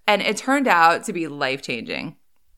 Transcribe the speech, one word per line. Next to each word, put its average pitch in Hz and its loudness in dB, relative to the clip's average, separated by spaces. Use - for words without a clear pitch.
and 208 4
it 208 -2
turned 269 0
out 170 4
to 214 -6
be 165 -4
life-changing. 131 -6